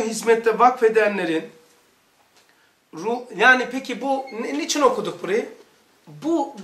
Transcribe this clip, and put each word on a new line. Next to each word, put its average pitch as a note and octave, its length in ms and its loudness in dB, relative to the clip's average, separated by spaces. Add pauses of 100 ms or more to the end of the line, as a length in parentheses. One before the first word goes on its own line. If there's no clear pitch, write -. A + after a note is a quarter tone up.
hizmette A3 500 2
vakfedenlerin G#3 920 2 (1400)
ruh-, A3 420 -8
yani B3+ 340 4
peki C4 300 -8
bu C4+ 320 -4
ni-, C4+ 260 -6
niçin D4+ 240 -2
okuduk G3 400 0
burayı? G3 260 -2 (580)
Bu C4 580 -4